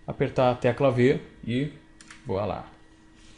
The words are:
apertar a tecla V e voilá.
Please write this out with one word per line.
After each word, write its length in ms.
apertar 440
a 40
tecla 340
V 320
e 260
voilá. 400